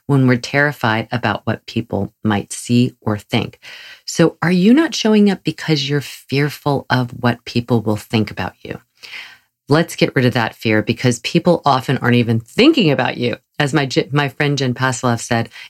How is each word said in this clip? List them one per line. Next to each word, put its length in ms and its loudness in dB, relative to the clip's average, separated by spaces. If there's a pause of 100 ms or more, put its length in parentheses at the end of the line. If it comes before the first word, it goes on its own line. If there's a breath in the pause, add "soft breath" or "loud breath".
when 220 4
we're 100 4
terrified 720 -2
about 340 -4
what 200 -4
people 480 -6 (100)
might 300 -2
see 480 0
or 160 -4
think." 420 -6 (460 loud breath)
So 360 0
are 80 0
you 240 4
not 220 2
showing 340 4
up 140 -4
because 460 -2
you're 100 0
fearful 880 -4
of 220 0
what 320 -2
people 380 -2
will 160 -2
think 340 -2
about 220 -8 (100)
you? 160 -12 (880 loud breath)
Let's 300 0
get 180 0
rid 100 2
of 80 2
that 220 -2
fear 260 0
because 380 0
people 460 0
often 320 0
aren't 180 0
even 240 2
thinking 520 2
about 260 -2
you. 200 -4 (200)
As 180 -2
my 100 2
J-, 260 -2
my 160 0
friend 300 -2
Jen 160 -2
Passiloff 480 0
said, 260 -2 (220 loud breath)